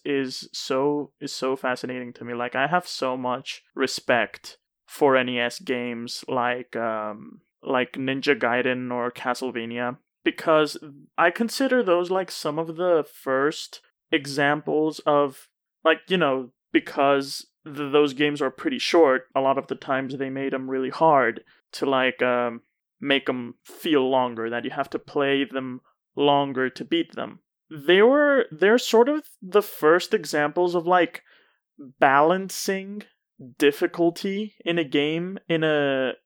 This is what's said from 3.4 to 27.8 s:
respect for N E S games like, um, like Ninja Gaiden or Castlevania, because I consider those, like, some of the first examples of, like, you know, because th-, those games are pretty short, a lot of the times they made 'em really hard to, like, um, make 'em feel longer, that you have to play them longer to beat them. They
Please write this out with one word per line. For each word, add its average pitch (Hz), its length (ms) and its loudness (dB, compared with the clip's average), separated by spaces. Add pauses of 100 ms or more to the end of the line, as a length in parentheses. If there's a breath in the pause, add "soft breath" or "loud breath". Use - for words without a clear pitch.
respect - 840 -2 (300)
for 135 320 4
N 127 100 0
E 127 100 -4
S 120 200 -2
games 120 680 -6
like, 123 500 -2
um, 110 640 -6 (200)
like 127 300 -2
Ninja 135 420 -2
Gaiden 123 560 -2
or 123 200 -4
Castlevania, 123 880 -6 (260)
because 156 540 2 (400)
I 170 120 4
consider 240 520 0
those, 175 280 2
like, 185 200 -2
some 151 280 -6
of 165 180 -6
the 170 360 2
first 139 680 -4 (280)
examples 151 960 0
of, 143 440 0 (360)
like, 160 140 4 (100)
you 185 80 0
know, 131 360 0 (200)
because 139 760 2 (180)
th-, 143 260 -8
those 147 220 6
games 147 260 0
are 135 100 0
pretty 131 280 -4
short, 135 480 4 (100)
a 135 60 2
lot 135 160 2
of 131 80 -6
the - 80 -8
times 135 420 -6
they 135 140 -6
made 135 240 -6
'em 131 160 -6
really 131 180 -4
hard 131 560 2 (280 soft breath)
to, - 120 -8
like, 131 380 0
um, 120 400 0 (360)
make 139 300 -2
'em 123 340 -6
feel 143 460 0
longer, 123 400 -2
that 117 160 -6
you 123 60 -6
have 139 180 -6
to - 100 -8
play 139 460 -2
them 131 380 -10 (340)
longer 143 540 2
to - 120 -12
beat - 300 -2
them. - 280 -12 (320)
They 160 300 4